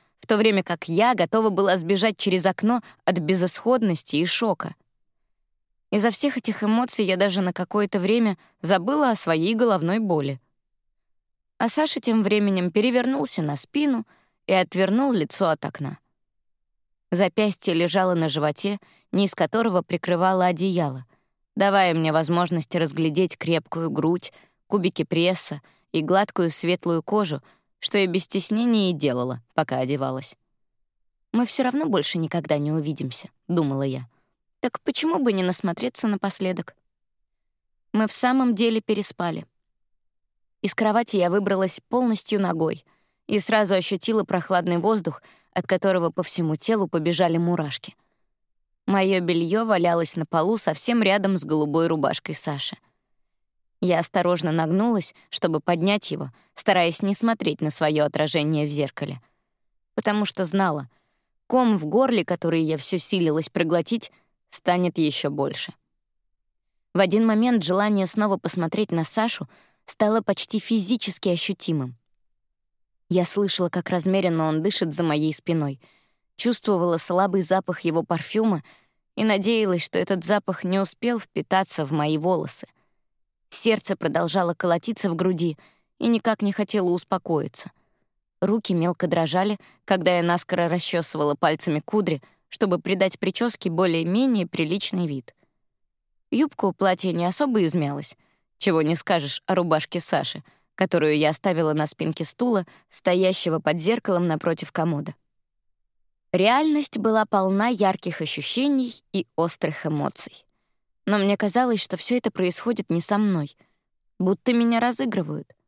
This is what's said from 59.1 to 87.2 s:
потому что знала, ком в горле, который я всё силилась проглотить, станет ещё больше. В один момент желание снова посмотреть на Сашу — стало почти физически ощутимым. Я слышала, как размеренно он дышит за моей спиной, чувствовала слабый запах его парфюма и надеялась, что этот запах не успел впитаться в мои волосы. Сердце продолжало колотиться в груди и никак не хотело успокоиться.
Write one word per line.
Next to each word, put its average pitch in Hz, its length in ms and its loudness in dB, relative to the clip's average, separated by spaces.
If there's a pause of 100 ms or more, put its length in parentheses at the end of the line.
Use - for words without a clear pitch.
потому 208 320 0
что 196 200 -4
знала, 160 440 0 (560)
ком 233 320 4
в 156 80 -6
горле, 220 400 2
который 165 380 0
я 156 140 0
всё 175 200 -4
силилась 160 520 0
проглотить, 175 640 0 (380)
станет 180 480 0
ещё 151 320 0
больше. 139 460 -6 (1200)
В 180 40 4
один 196 240 4
момент 226 380 4
желание 190 460 2
снова 208 300 0
посмотреть 180 540 -2
на 165 120 0
Сашу — 226 440 -2 (380)
стало 220 360 2
почти - 380 -2
физически 208 720 -2
ощутимым. 160 640 -2 (1120)
Я 175 160 2
слышала, 185 440 0
как - 200 -6
размеренно 180 580 0
он 156 140 0
дышит 170 320 -2
за 170 100 -2
моей 156 300 0
спиной, 147 460 -4 (580)
чувствовала 175 600 0
слабый 185 440 2
запах 185 400 -2
его 165 220 0
парфюма 175 600 0 (520)
и 214 80 -2
надеялась, 214 600 2
что - 140 -2
этот 180 240 -2
запах 202 400 -2
не 190 160 0
успел 233 400 -2
впитаться - 640 -2
в 135 60 -6
мои 156 260 0
волосы. 156 500 -4 (800)
Сердце 214 460 -2
продолжало 170 580 0
колотиться 175 560 -2
в 165 60 -2
груди 170 420 0 (420)
и - 80 0
никак 226 340 0
не 202 100 2
хотело 196 380 0
успокоиться. - 800 -4 (720)